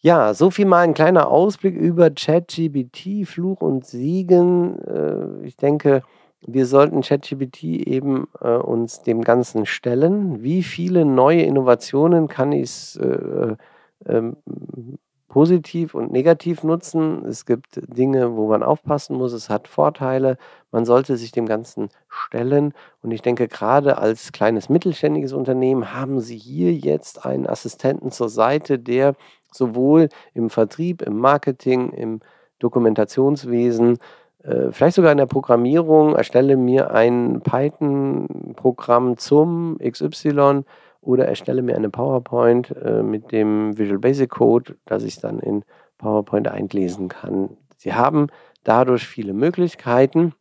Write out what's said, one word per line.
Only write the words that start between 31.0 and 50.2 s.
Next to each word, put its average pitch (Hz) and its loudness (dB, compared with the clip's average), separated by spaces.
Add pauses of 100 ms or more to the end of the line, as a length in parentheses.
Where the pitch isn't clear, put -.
im 104 -6
Marketing, 127 0
im 110 -8 (380)
Dokumentationswesen, 120 2 (440)
äh, 64 -2
vielleicht 170 2
sogar 165 6
in 143 2
der 139 4
Programmierung, 151 2
„Erstelle 135 2
mir 127 2
ein 120 2
Python-Programm 127 -2
zum 165 0
X - -6
Y 143 0 (360)
oder 127 0
erstelle 127 -4
mir 123 -2
eine 110 -2
PowerPoint, 120 0
äh, 110 -2
mit 110 -6
dem 107 0
Visual 101 -2
Basic 131 0
Code“, 120 0 (100)
das 104 -4
ich - -10
dann 110 -8
in 104 -6 (340)
PowerPoint 107 -2
einlesen 98 -6
kann. 95 -6 (260)
Sie 92 -8
haben 147 0 (360)
dadurch 123 2
viele 101 -10
Möglichkeiten. 147 0